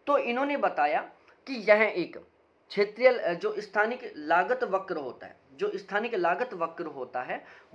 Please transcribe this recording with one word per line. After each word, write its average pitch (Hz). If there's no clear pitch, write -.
तो 285
इन्होंने 269
बताया 175
कि 269
यह 214
एक 165
क्षेत्रीय, 208
अ, 226
जो 202
स्थानिक 220
लागत 165
वक्र 190
होता 127
है, -
जो 196
स्थानिक 214
लागत 180
वक्र 165
होता 127
है, 190